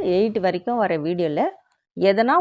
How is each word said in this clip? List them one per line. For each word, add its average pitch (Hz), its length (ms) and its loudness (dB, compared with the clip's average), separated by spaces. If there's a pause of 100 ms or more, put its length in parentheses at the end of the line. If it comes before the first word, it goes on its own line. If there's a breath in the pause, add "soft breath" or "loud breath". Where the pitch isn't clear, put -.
எயிட் 208 360 0
வரைக்கும் 185 380 -2
வர 175 200 0
வீடியோல 160 440 -2 (560)
எதனா 208 440 2